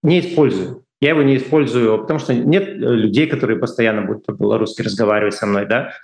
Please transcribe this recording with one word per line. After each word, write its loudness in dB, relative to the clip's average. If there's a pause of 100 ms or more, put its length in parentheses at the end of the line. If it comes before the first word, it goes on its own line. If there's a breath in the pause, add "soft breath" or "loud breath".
не 4
использую. 0 (200)
Я 2
его 2
не 4
использую, 2
потому -4
что -4
нет, 2
э, -8
людей, 2
которые -2
постоянно -2
будут -8
по-белорусски -2
разговаривать 0
со -6
мной, 0
да. -2 (140 loud breath)